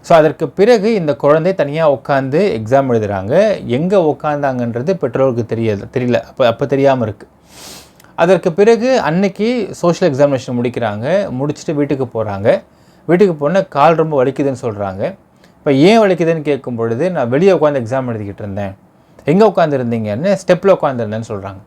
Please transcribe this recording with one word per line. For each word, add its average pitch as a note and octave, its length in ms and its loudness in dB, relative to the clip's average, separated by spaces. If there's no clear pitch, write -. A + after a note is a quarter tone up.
So - 160 2
அதற்கு D#3 320 2
பிறகு G#3+ 460 2
இந்த D#3 220 -2
குழந்தை D#3+ 380 2
தனியா D3+ 380 0
உட்காந்து C#3 680 -2
எக்ஸாம் C3 300 2
எழுதுறாங்க. A2 760 0
எங்க E3 320 0
உட்காந்தாங்கன்றது C#3 920 -2
பெற்றோருக்கு C3 640 -2
தெரியல, A2 260 -2
தெரியல, B2 220 -2
அப்ப, A2+ 320 -2
அப்ப A#2+ 200 0
தெரியாம C3+ 360 2
இருக்கு. - 240 -8
அதற்கு F3 380 2
பிறகு A3+ 480 2
அன்னைக்கு G3+ 720 -2
சோஷியல் E3 440 0
எக்ஸாமினேஷன் C3 480 0
முடிக்கிறாங்க, A#2+ 680 -2
முடிச்சுட்டு D3 340 -6
வீட்டுக்கு C3+ 500 -2
போறாங்க. G#2 380 0
வீட்டுக்கு F3+ 280 4
போனா D3+ 260 0
கால் E3 340 2
ரொம்ப D#3 300 0
வலிக்குதுன்னு C3+ 380 -2
சொல்றாங்க. G2+ 540 -6
இப்ப - 180 -2
ஏன் G3 280 6
வலிக்குதுன்னு E3 420 0
கேட்கும் C#3 340 -4
பொழுது, A#2 340 -2
"நான் C#3+ 180 -2
வெளியே D#3+ 240 4
உட்காந்து D3 320 2
எக்ஸாம் B2+ 240 -4
எழுதிக்கிட்டு G#2+ 300 -8
இருந்தேன்." G2+ 360 -8
"எங்க F#3+ 220 4
உட்காந்துருந்தீங்கன்னு?" C#3 920 0
"ஸ்டெப்ல F3+ 340 4
உட்காந்துருந்தேன்னு" A#2+ 480 -4
சொல்றாங்க. G2 380 -10